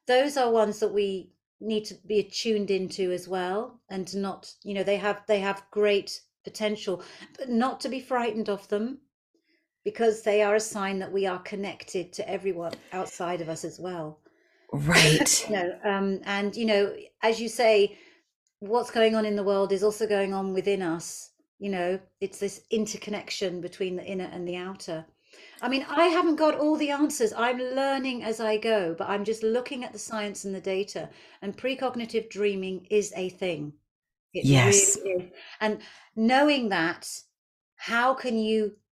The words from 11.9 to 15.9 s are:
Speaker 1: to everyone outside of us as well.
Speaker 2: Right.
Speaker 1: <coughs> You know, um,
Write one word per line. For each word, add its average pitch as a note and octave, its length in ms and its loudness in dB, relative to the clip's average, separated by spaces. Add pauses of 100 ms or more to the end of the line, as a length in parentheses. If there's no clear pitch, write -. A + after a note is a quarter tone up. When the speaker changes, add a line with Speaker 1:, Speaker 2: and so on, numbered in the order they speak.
Speaker 1:
to - 140 -8
everyone F3+ 440 -4 (200)
outside F3+ 500 -4
of D#3 60 -10
us D#3+ 160 -8
as E3 140 -8
well. D#3+ 420 -8 (520)
Speaker 2:
Right. D#3 720 4
Speaker 1:
<coughs> - 20 -10
You G#3+ 80 -2
know, F3+ 280 -2
um, G3 400 0